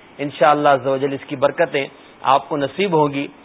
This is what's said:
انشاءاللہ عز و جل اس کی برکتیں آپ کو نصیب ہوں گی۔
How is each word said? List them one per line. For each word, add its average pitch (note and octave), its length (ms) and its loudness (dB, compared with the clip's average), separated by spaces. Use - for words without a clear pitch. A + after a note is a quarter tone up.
انشاءاللہ D3 520 2
عز C3+ 180 2
و C3+ 100 0
جل C#3 160 -4
اس C3 140 -10
کی D3 80 -10
برکتیں C3+ 520 -2
آپ C3+ 280 0
کو D#3+ 80 -4
نصیب E3 400 -2
ہوں C#3+ 160 2
گی۔ C#3+ 140 -6